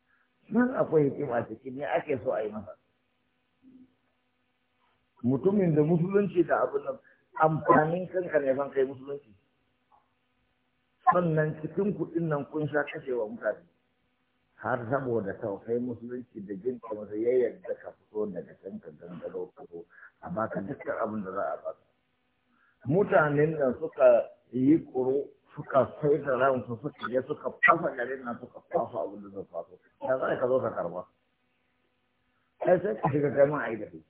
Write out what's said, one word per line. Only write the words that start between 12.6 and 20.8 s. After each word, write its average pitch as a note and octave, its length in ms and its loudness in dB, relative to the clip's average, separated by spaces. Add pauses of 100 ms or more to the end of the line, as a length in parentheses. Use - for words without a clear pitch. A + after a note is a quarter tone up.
sha D3 160 0
kashewa C3 420 -6
mutane. A2 400 -6 (960)
Har A#2+ 180 -2 (120)
saboda A#2 500 -2
tausayin A2+ 420 -4
musulunci A#2 640 -10
da G2+ 80 -8
jin A#2 260 -6
kai - 160 -10
masa G#2 200 -10
ya A#2 160 2
yarda A2+ 500 0
ka F#2 100 -14
fito G#2+ 340 -6
daga E2+ 360 -10
can G#2 180 -12
ka E2 100 -18
gangaro F2 640 -12
ka - 100 -20
zo E2+ 200 -14 (360)
a - 100 -14
baka G#2 300 -4
dukkan G2+ 400 -8